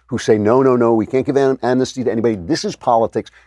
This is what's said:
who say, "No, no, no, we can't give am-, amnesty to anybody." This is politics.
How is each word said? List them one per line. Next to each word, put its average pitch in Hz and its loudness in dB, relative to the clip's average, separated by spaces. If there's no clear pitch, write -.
who 120 -6
say, 110 2
"No, 113 2
no, 127 4
no, 117 4
we 110 2
can't 131 -2
give 139 -4
am-, 135 0
amnesty 127 -2
to 117 0
anybody." 110 -2
This 92 -6
is 208 -6
politics. 113 -2